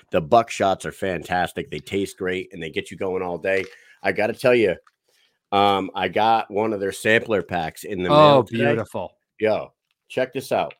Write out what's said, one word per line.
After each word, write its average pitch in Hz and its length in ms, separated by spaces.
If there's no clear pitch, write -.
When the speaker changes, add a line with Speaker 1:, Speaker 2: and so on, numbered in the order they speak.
Speaker 1:
The 95 100
Buck 113 300
Shots 95 340
are 80 80
fantastic. 87 800
They 80 100
taste 98 380
great, 92 340
and 87 100
they 80 100
get 98 180
you 95 80
going 92 240
all 87 160
day. 95 280
I 98 120
gotta 104 200
tell 123 220
you, 101 200
um, 98 420
I 95 140
got 110 420
one 107 240
of 101 60
their 98 120
sampler 110 520
packs 82 400
in 92 180
the 92 80
Speaker 2:
Oh, 147 80
Speaker 1:
mail 147 260
today. 113 220
Speaker 2:
beautiful. 107 500
Speaker 1:
Yo, 101 320
check 127 260
this 127 180
out. 90 280